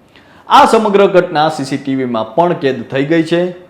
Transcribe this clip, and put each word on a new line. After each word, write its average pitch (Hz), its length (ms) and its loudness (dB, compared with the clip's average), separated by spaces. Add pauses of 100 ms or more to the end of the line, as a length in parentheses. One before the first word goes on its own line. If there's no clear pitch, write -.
(480)
આ 269 160 6
સમગ્ર 208 420 2
ઘટના 165 420 0
સી 147 160 -6
સી 139 120 -6
ટી 135 180 -6
વી 135 100 -2
માં 110 300 -6
પણ 170 180 0
કેદ 127 360 -4
થઈ 139 160 -4
ગઈ 160 180 0
છે. 175 320 -2 (160)